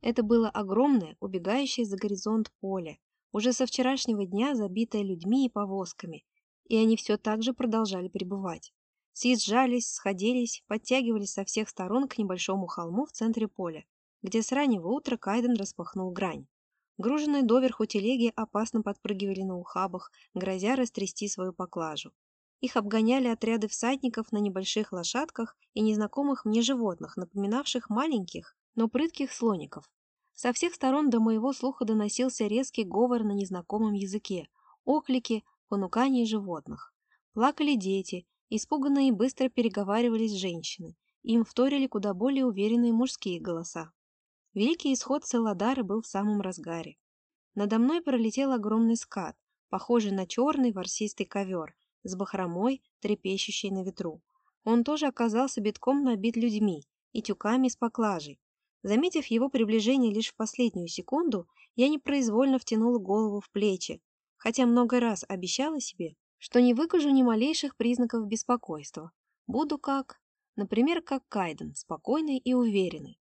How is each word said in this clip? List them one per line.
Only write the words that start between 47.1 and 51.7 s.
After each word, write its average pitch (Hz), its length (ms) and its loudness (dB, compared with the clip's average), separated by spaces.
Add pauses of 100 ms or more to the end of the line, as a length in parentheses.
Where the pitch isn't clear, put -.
Надо 208 240 2
мной 311 220 4
пролетел 262 500 0
огромный 226 440 2
скат, - 380 -6 (340)
похожий 214 440 2
на 190 160 -2
чёрный 269 420 2
ворсистый 196 560 -4
ковёр – 185 480 -6 (300)